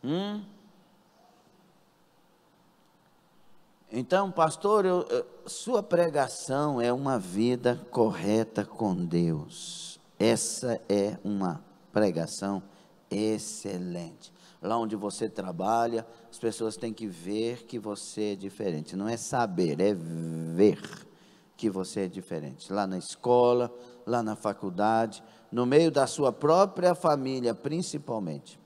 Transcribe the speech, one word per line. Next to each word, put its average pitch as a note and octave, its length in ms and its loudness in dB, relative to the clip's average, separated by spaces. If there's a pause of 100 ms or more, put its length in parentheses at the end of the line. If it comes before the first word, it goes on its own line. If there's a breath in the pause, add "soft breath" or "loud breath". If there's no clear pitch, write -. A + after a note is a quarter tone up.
Hum? G3 400 -4 (3500)
Então, F3+ 380 0
"Pastor, F#3+ 540 2
eu, F3+ 240 2
eu, A#2+ 180 0 (200)
sua G#3+ 380 -2
pregação D3 960 0
é A#2+ 120 4
uma C3+ 260 0
vida A#2+ 580 2 (140)
correta G#2+ 760 2
com G2+ 300 -2
Deus." E2+ 1040 -2 (180)
Essa A2+ 720 0
é G2+ 340 2
uma G2 400 -2 (300)
pregação G2 680 0 (480 loud breath)
excelente. F2+ 1200 -6 (280 loud breath)
Lá G#2+ 160 -2
onde A2 200 -2
você G2+ 320 -4
trabalha, A2 760 -2 (240 loud breath)
as - 100 -20
pessoas A2 380 -4
têm A#2 160 -6
que A2 140 -10
ver G#2 600 -6
que B2 120 -8
você G#2 540 -6
é - 20 -4
diferente. F#2 600 -6
Não G2 120 -2
é A#2 80 -2
saber, F#2 640 0
é G2+ 140 4
ver E2 840 0 (800 soft breath)
que A2 100 0
você F#2+ 340 -4
é F#2+ 60 -2
diferente. D#2+ 640 -10
Lá G2+ 140 0
na F#2+ 100 -4
escola, B2 800 4 (320 loud breath)
lá A#2+ 160 0
na G#2+ 140 -4
faculdade, G#2 840 0 (280 loud breath)
no B2 160 0
meio D#3 240 8
da C#3 160 4
sua C3 260 0
própria F3+ 640 4
família, C3+ 580 0
principalmente. C3+ 1120 -6